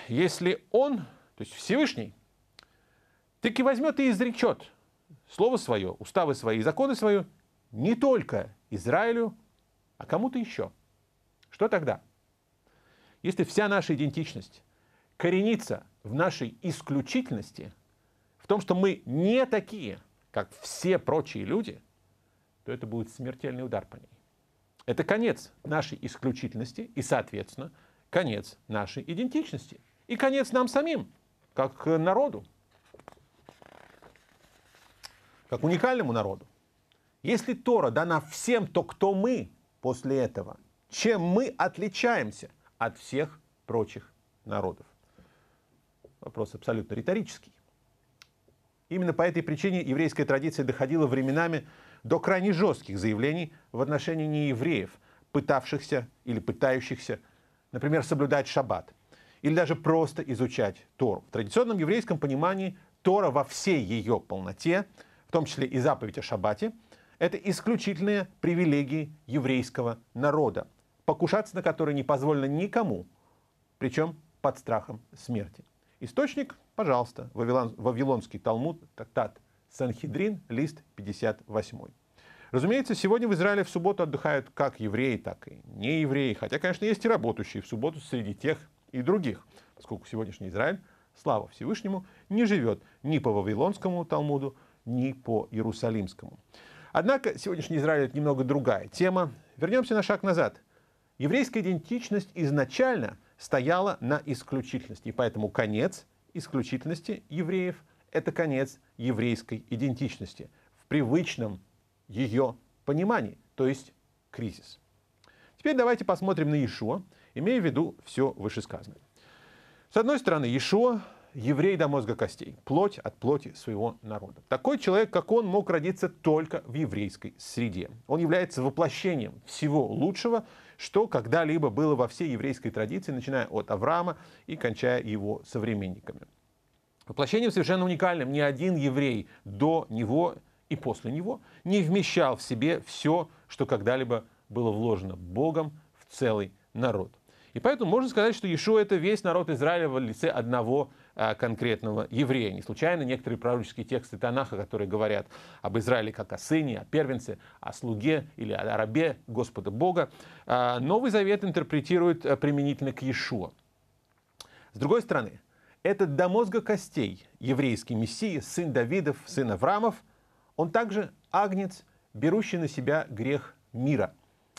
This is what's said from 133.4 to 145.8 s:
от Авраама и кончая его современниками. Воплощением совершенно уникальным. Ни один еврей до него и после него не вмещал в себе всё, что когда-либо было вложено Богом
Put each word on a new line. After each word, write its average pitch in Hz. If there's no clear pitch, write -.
от -
Авраама 156
и 160
кончая 123
его 104
современниками. 101
Воплощением 208
совершенно 185
уникальным. 170
Ни 147
один 147
еврей 131
до 139
него 120
и 151
после 120
него 190
не 190
вмещал 156
в -
себе 123
всё, 156
что -
когда-либо 120
было 113
вложено 104
Богом 147